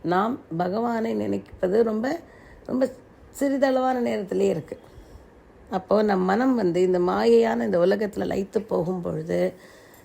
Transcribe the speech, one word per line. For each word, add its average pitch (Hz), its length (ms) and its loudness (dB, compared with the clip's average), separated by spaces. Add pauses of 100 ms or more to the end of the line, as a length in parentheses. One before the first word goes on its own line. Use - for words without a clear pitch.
நாம் 196 380 0 (160)
பகவானை 226 580 -2
நினைப்பது 202 680 -2
ரொம்ப, 226 380 -2 (460)
ரொம்ப 254 240 -2 (480)
சிறிதளவான 262 540 0
நேரத்திலே 214 540 -2
இருக்கு. 175 320 -2 (920)
அப்போ 202 320 2
நம் 202 180 2
மனம் 226 340 2
வந்து 180 280 2
இந்த 180 160 4
மாயையான 226 640 4
இந்த 190 140 0
உலகத்துல 196 460 0
லயித்து 196 340 -4
போகும் 185 420 -4
பொழுது 175 540 -2 (500)